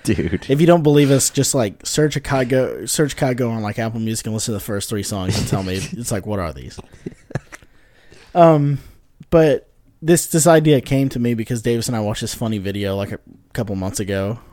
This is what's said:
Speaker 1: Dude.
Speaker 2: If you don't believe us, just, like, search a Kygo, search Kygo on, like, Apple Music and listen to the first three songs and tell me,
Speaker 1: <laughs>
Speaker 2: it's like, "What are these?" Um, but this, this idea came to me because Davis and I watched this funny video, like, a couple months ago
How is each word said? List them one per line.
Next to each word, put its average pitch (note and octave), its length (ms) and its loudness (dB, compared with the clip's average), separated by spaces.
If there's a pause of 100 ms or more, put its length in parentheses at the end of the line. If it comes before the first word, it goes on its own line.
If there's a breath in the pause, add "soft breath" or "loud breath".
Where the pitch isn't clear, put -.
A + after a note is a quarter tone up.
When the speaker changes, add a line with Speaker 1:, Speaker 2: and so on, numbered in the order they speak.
Speaker 1:
Dude. F2 420 -2
Speaker 2:
If C#3+ 140 2
you E3+ 60 4
don't E3+ 160 6
believe C#3+ 280 6
us, C3+ 180 2
just, - 240 0
like, A2+ 320 -2
search D3+ 300 0
a C#3+ 60 -6
Kygo, B2 680 -2
search D3 300 0
Kygo B2+ 340 0
on, A2+ 120 -4
like, G#2 140 -6
Apple A2+ 220 -4
Music A2 280 -4
and A2 60 -4
listen A2 200 -4
to G2+ 60 -4
the - 40 -10
first G2+ 240 -6
three G#2 160 -4
songs G2+ 340 -4
and G2+ 80 -2
tell G2+ 180 -2
me, F#2 120 -4
Speaker 1:
<laughs> F#2+ 160 -6
Speaker 2:
it's A#2+ 180 -8
like, G2 160 -4
"What G#2 140 -4
are E2 140 -6
these?" B1+ 260 -16 (1500 soft breath)
Um, D3+ 460 6 (500 loud breath)
but D#3 380 4 (340)
this, D#3+ 260 2
this D#3+ 200 2
idea D#3 340 6
came C3+ 280 0
to C3 100 -6
me A#2+ 140 0
because A2+ 280 -4
Davis A#2 260 0
and B2+ 100 -2
I - 20 -2
watched G#2+ 220 -4
this A2+ 120 -6
funny A2 260 -4
video, G2 360 -4
like, G2 160 -4
a G2+ 80 -10 (340)
couple G#2+ 220 -4
months F#2+ 240 -6
ago G2 400 -4 (140)